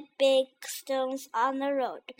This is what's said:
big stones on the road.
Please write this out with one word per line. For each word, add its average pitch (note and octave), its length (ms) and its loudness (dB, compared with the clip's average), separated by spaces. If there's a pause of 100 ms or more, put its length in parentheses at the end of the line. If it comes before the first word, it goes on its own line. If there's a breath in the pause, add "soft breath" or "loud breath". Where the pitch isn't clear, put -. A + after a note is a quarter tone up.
(180)
big C4+ 280 4 (180)
stones C4+ 680 -6
on C4+ 240 0
the C#4 140 -2
road. B3 480 -4